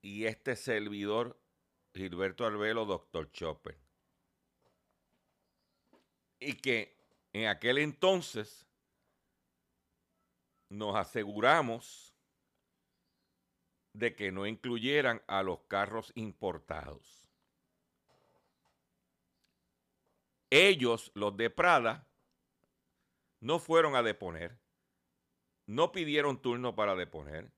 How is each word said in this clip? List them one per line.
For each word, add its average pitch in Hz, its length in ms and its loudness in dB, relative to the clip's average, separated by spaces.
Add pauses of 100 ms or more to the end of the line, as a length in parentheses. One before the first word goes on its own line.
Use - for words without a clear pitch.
y 101 240 -8
este 110 300 -4
servidor, 107 840 -4 (520)
Gilberto 95 520 -4
Arbelo, 107 400 -2
doctor 85 460 -6
Chopper. 78 460 -10 (2500)
Y 135 140 -8
que 117 420 -2 (360)
en 110 160 -2
aquel 120 320 2
entonces 151 880 0 (2000)
nos 104 260 -6
aseguramos 113 1160 0 (1800)
de 117 220 -2
que 98 160 -4
no 98 140 -6
incluyeran 120 800 -2
a 98 160 0
los 92 200 -4
carros 101 540 -4
importados. 82 1160 -10 (3250)
Ellos, 139 680 6
los 101 220 -2
de 113 120 2
Prada, 143 580 2 (1300)
no 139 180 -2
fueron 160 380 4
a 123 80 4
deponer, 87 560 -4 (1040)
no 151 260 0
pidieron 147 500 -2
turno 123 340 -4
para 104 200 0
deponer. 78 640 -10